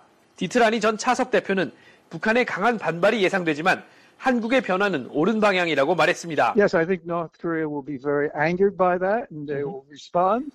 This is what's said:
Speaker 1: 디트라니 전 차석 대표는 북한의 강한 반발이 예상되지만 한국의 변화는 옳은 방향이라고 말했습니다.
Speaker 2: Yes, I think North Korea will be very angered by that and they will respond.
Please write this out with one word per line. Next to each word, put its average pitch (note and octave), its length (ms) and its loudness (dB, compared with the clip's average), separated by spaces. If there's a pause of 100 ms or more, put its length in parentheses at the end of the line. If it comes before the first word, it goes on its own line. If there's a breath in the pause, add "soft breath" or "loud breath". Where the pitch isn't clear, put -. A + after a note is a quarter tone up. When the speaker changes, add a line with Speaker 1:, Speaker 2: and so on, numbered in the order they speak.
(380)
Speaker 1:
디트라니 A3+ 420 2
전 G#3+ 180 0
차석 B3 320 0
대표는 F#3+ 420 0 (380 soft breath)
북한의 A3 360 0
강한 G#3 340 0
반발이 F3+ 440 0
예상되지만 E3+ 600 0 (340 soft breath)
한국의 A#3+ 440 0
변화는 F#3 500 -2
옳은 G#3 300 0
방향이라고 F3 520 2
말했습니다. D#3+ 640 0
Speaker 2:
Yes, G3+ 180 4
I E3 120 2
think F3+ 180 -4
North E3+ 340 -6
Korea D#3+ 280 -4
will D3 180 -8
be D3 140 -10
very C#3+ 360 -2
angered F3 420 0
by F3+ 200 2
that G3 340 -2
and D3+ 140 -12
they C#3+ 180 -6
will C3+ 260 -10
respond. F#3 640 -2